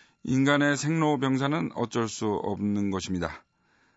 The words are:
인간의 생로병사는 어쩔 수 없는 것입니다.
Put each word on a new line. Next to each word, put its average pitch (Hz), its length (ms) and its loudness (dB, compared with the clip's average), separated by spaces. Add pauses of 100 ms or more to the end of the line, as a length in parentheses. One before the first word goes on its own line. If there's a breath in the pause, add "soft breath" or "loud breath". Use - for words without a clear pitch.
(220 loud breath)
인간의 143 540 4
생로병사는 143 960 0
어쩔 117 340 -2
수 110 180 -4
없는 101 640 -2
것입니다. 90 540 -4 (520 soft breath)